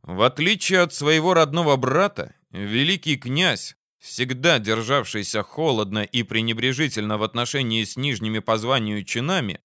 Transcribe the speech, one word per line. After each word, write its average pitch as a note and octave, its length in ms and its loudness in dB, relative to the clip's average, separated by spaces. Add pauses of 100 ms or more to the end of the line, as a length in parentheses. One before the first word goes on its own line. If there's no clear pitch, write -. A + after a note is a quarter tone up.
В F#2 200 -4
отличие F3+ 580 2
от F3 140 2
своего D#3+ 400 2
родного D#3 420 4
брата, C3 580 0 (180)
великий C3 640 -2
князь, C3+ 580 -2 (240)
всегда C3 580 0
державшийся A2 880 0
холодно G#2+ 600 -2
и A#2 200 -2
пренебрежительно A2+ 960 -2
в G#2 60 0
отношении A#2 600 -2
с - 140 -4
нижними A2 420 -4
по A2 180 0
званию G#2+ 460 -2
чинами B2+ 600 -4